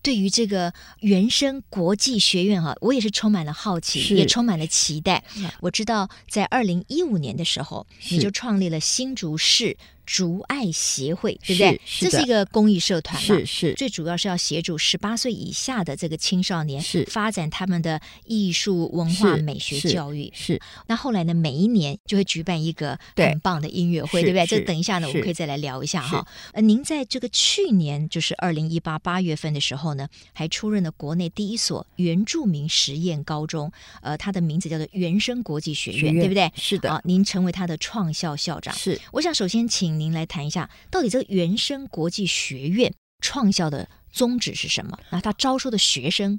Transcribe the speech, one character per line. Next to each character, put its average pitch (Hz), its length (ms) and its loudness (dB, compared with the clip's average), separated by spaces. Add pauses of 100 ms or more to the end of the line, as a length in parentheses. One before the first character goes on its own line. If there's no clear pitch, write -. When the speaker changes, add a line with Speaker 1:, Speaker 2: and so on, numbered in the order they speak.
Speaker 1:
对 269 160 0
于 196 140 2
这 226 160 2
个 185 260 -2 (280)
原 202 280 6
声 269 400 2
国 185 280 2
际 226 240 0
学 180 240 2
院 196 180 2
哈， 147 180 -2
我 247 140 2
也 262 60 2
是 214 100 0
充 214 220 2
满 175 120 2
了 151 80 -6
好 180 280 -4
奇， - 200 -4
Speaker 2:
是。 - 140 2
Speaker 1:
也 175 100 8
充 240 200 2
满 214 140 2
了 156 80 -2
期 - 340 0
待。 185 240 2 (120)
Speaker 2:
嗯。 196 140 -4 (100)
Speaker 1:
我 175 100 -2
知 214 140 -4
道 208 240 0 (200)
在 202 160 0
二 254 180 2
零 180 240 2
一 302 160 0
五 240 160 2
年 131 180 -4
的 165 80 -2
时 - 160 -2
候， - 240 -8 (140)
Speaker 2:
是。 - 160 -4
Speaker 1:
你 170 60 4
就 202 100 2
创 202 300 0
立 185 80 2
了 160 100 -2
新 262 360 -2
竹 156 220 -4
市 - 400 2 (300)
竹 180 400 0
爱 262 240 -2
协 147 420 -2
会， - 320 -2
对 185 120 2
不 - 20 2
对？ 196 260 6
Speaker 2:
是， - 140 -8
是 - 60 0
的。 370 80 2
Speaker 1:
这 - 60 4
是 311 60 4
一 254 40 -2
个 214 180 4
公 214 240 4
益 190 80 4
社 170 220 0
团 - 200 -8
嘛， - 60 -2
Speaker 2:
是， 196 180 4
是。 - 300 -2
Speaker 1:
最 269 140 -2
主 165 180 -6
要 175 100 -2
是 202 120 -2
要 180 80 -2
协 165 260 -2
助 165 160 -4
十 - 180 0
八 214 200 -4
岁 233 160 -2
以 - 180 -6
下 247 320 -4
的 143 140 -4
这 165 120 -4
个 156 80 -4
青 180 240 0
少 180 220 0
年 143 180 -4
Speaker 2:
是。 175 260 0
Speaker 1:
发 220 220 -2
展 170 220 -2
他 - 160 -6
们 175 160 0
的 156 180 -2 (240)
艺 208 280 0
术、 175 400 0
文 170 120 0 (100)
化、 190 200 4
Speaker 2:
是， 151 80 0
Speaker 1:
美 147 160 -4
学 - 220 -6
教 151 340 -2
育。 143 180 -8
Speaker 2:
是， - 220 -4
是。 - 80 -4 (240)
Speaker 1:
那 226 80 0
后 262 160 -4
来 190 140 0
呢， 170 100 2
每 160 180 2
一 165 140 2
年 202 400 2
就 202 100 0
会 196 60 4
举 165 180 -2
办 165 240 -2
一 160 80 -2
个 143 240 -6 (200)
很 156 240 4
棒 175 200 0
的 151 80 -4
音 175 220 0
乐 160 140 0
会， 170 180 2
Speaker 2:
对。 160 60 6
Speaker 1:
对 180 60 4
不 190 40 4
对？ 175 60 6
Speaker 2:
是， 214 140 2
Speaker 1:
这 - 80 0
等 170 100 -2
一 165 60 -2
下 185 160 0
呢， 165 80 -2
Speaker 2:
是。 - 20 -4
Speaker 1:
我 - 60 -6
们 156 80 2
可 196 80 -2
以 - 20 -2
再 165 140 -4
来 143 100 -4
聊 135 260 -6
一 151 40 -6
下 156 160 -2
哈。 147 160 -2
Speaker 2:
是。 - 340 -10
Speaker 1:
呃， - 80 -4
您 220 240 6
在 302 180 -2
这 - 160 -6
个 247 120 -6
去 - 400 2
年， 156 400 2
就 165 100 -2
是 156 160 -2
二 175 160 0
零 156 160 0
一 165 100 0
八 156 200 -4
八 180 240 0
月 165 120 2
份 151 200 -2
的 143 40 -2
时 - 160 -2
候 147 200 -4
呢， 139 120 -6 (280)
还 151 120 -6
出 - 220 -4
任 208 140 2
了 160 80 0
国 151 240 -6
内 180 160 0
第 208 180 -4
一 226 80 -4
所 - 300 -4 (100)
原 175 300 2
住 320 180 -2
民 156 240 0
实 143 300 0
验 160 260 -2
高 156 220 -4
中， 156 260 -6 (300)
呃， 151 160 -6
它 202 120 -6
的 190 120 0
名 160 180 0
字 165 80 -6
叫 160 80 -4
做 156 160 -4
原 180 260 0
声 247 240 -2
国 151 160 -4
际 156 140 -4
学 - 200 -6
院， 101 80 -4
Speaker 2:
学 151 80 2
院， 156 80 4
Speaker 1:
对 180 120 4
不 190 60 2
对？ 180 220 4
Speaker 2:
是 - 220 -2
的。 - 120 0
Speaker 1:
啊， 156 140 0
您 185 200 4
成 196 200 0
为 180 60 2
它 175 160 -4
的 165 120 -2
创 180 340 -4
校 156 240 -4
校 147 240 -6
长。 - 140 -10
Speaker 2:
是。 - 260 -2 (120)
Speaker 1:
我 302 100 0
想 330 120 0
首 190 140 0
先 226 180 2
请 165 320 0
您 156 140 0
来 160 140 -2
谈 147 200 -8
一 147 40 -4
下， 165 180 -4 (220)
到 381 100 2
底 254 80 2
这 240 100 2
个 269 120 0
原 185 260 2
声 277 300 -4
国 165 240 -2
际 196 160 -2
学 139 420 -2
院 214 240 2 (300)
创 233 280 2
校 170 200 2
的 143 180 -6 (240)
宗 247 260 2
旨 - 160 -4
是 - 140 -6
什 - 160 -2
么？ - 140 -10 (100)
那 175 100 -4
它 214 140 -2
招 262 240 0
收 262 140 -2
的 214 80 0
学 139 320 2
生 202 280 0